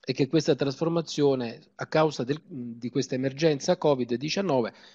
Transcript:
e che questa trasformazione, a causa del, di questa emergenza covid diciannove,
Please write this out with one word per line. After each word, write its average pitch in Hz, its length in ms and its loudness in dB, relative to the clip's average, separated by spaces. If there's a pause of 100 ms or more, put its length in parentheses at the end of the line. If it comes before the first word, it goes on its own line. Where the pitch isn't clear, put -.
e - 80 -2
che 135 160 0
questa 160 260 2
trasformazione, 139 1040 0 (160)
a 131 100 -8
causa 156 380 2
del, 143 220 -4
di 123 440 -10
questa 139 240 -2
emergenza 139 640 0
covid 127 380 2
diciannove, 139 580 0 (220)